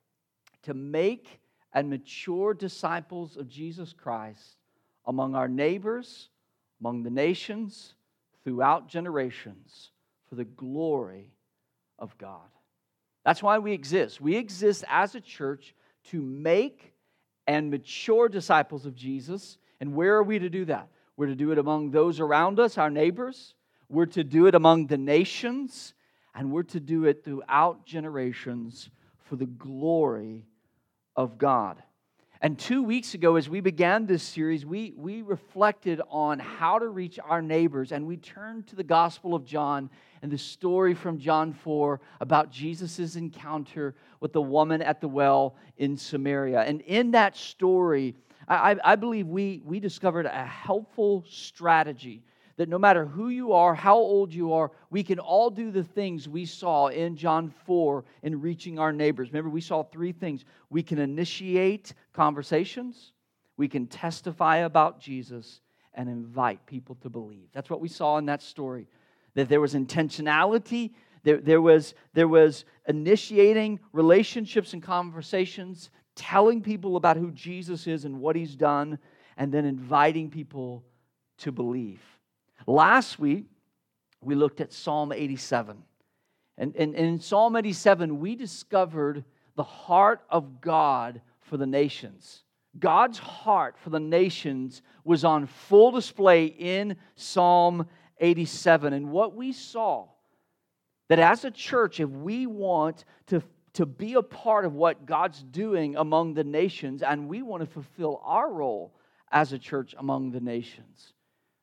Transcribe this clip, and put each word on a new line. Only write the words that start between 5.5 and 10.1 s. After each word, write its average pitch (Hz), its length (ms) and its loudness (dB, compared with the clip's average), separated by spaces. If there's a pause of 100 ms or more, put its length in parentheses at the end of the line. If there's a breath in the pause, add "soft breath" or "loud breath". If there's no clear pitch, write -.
among 120 220 -8
the 117 60 -8
nations, 185 840 -4 (500)
throughout 135 420 0
generations, 135 1040 -10 (380)